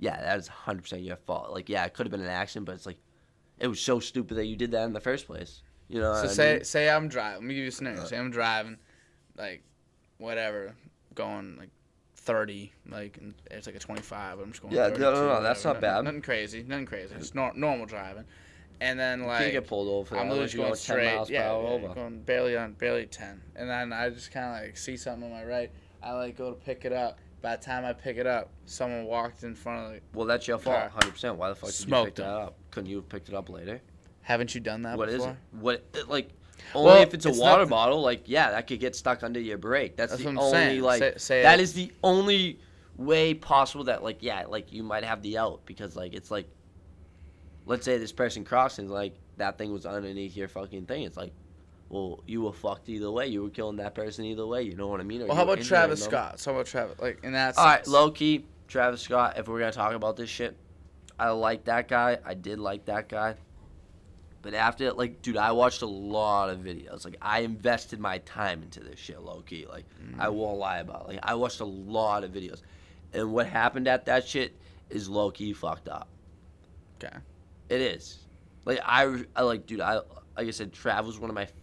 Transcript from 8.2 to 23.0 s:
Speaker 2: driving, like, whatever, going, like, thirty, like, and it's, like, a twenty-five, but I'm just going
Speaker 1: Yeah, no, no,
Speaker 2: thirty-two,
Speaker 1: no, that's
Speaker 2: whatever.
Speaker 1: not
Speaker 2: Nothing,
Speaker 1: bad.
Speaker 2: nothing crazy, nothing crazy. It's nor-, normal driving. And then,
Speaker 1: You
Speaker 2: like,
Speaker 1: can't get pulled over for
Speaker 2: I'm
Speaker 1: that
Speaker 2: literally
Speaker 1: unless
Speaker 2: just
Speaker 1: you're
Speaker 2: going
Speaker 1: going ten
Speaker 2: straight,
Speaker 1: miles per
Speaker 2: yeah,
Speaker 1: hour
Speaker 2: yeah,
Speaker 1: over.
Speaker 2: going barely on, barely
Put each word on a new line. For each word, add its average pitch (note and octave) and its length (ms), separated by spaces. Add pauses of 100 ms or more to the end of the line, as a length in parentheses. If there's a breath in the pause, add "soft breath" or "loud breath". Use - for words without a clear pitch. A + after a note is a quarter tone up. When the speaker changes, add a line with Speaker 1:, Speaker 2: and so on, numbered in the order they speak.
Speaker 2:
driving, A2+ 480 (580 soft breath)
like, F#2+ 280 (540)
whatever, A2 560 (420)
going, G2+ 420
like, F#2 120 (440)
thirty, G#2+ 580 (160)
like, G#2 280
and G#2 180 (160)
it's, G#2+ 160
like, G#2+ 80
a - 60
twenty-five, G2+ 560
but G2 80
I'm G#2+ 60
just - 120
going - 100
Speaker 1:
Yeah, B2 100
no, G2+ 60
no, - 80
Speaker 2:
thirty-two, C#3 300
Speaker 1:
no, A#2 160
that's A2+ 220
Speaker 2:
whatever. C#3 160
Speaker 1:
not - 0
Speaker 2:
Nothing, - 0
Speaker 1:
bad. G#2 240
Speaker 2:
nothing D3 180
crazy, A2 400
nothing C3+ 240
crazy. G2 300
It's - 180
nor-, C3 200
normal C3 320
driving. G2+ 380 (560 loud breath)
And B2+ 200
then, B2+ 200
Speaker 1:
You B2 60
Speaker 2:
like, A#2+ 140
Speaker 1:
can't A2 120
get B2+ 140
pulled G2+ 220
over G2+ 220
for - 60
Speaker 2:
I'm B2 120
Speaker 1:
that C3+ 60
Speaker 2:
literally C3+ 280
Speaker 1:
unless A2 220
Speaker 2:
just - 40
Speaker 1:
you're A#2+ 80
Speaker 2:
going A#2 120
Speaker 1:
going - 0
ten A2+ 80
Speaker 2:
straight, - 0
Speaker 1:
miles A2 120
per B2 60
Speaker 2:
yeah, A#2 160
Speaker 1:
hour A2+ 140
Speaker 2:
yeah, A#2 40 (180)
Speaker 1:
over. F2+ 80
Speaker 2:
going A#2 260
barely B2 360
on, A2+ 180
barely A#2+ 320